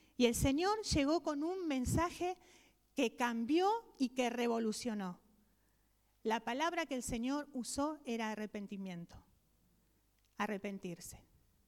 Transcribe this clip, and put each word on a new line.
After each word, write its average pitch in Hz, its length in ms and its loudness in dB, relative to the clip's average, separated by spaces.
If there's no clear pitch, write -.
y 247 80 6
el 233 100 6
Señor 349 460 4
llegó 320 400 4
con 294 220 -2
un 359 240 -2
mensaje 320 680 0
que 226 220 0
cambió 247 540 2
y 254 120 0
que 254 200 0
revolucionó. 226 920 -2
La 226 180 2
palabra 311 440 0
que 277 100 -4
el 247 80 -4
Señor 262 500 -2
usó 285 500 -2
era 226 280 -2
arrepentimiento, 196 840 -8
arrepentirse. 196 840 -6